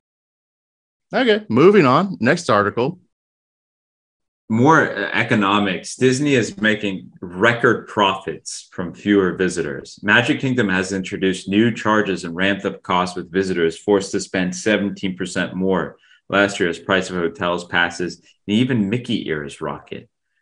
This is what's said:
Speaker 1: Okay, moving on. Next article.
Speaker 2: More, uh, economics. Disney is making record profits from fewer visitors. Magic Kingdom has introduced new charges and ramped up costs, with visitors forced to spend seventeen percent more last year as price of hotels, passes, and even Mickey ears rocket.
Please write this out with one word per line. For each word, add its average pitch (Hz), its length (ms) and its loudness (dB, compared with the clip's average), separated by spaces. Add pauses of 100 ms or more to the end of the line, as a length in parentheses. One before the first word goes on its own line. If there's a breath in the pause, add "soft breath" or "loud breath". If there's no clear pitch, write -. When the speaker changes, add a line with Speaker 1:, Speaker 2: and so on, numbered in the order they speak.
(1120)
Speaker 1:
Okay, 220 360 2
moving 165 360 6
on. 165 340 2
Next 123 300 0
article. 113 500 0 (1500)
Speaker 2:
More, 131 400 4
uh, 98 240 -6
economics. 101 840 0
Disney 131 380 2
is 98 240 0
making 104 520 -2 (100)
record 107 680 0
profits - 840 -4
from 87 220 -10
fewer 98 420 2
visitors. 85 680 -4
Magic 120 360 2
Kingdom 123 300 0
has 92 240 -2
introduced 92 560 -4
new 107 240 2
charges 104 500 0
and 85 100 -8
ramped 95 300 -2
up 95 180 -6
costs, 90 360 -2
with 85 140 -10
visitors 87 460 0
forced 101 340 0
to 98 100 -2
spend 90 340 -4
seventeen 98 640 -2
percent 90 360 -6
more 92 440 -2 (320 soft breath)
last 101 320 2
year 90 80 2
as 82 100 -6
price 92 300 -2
of 90 80 -6
hotels, 87 480 -4
passes, 87 540 -2
and - 360 -8
even 117 340 0
Mickey 120 380 -4
ears 73 320 -8
rocket. - 500 -10 (320)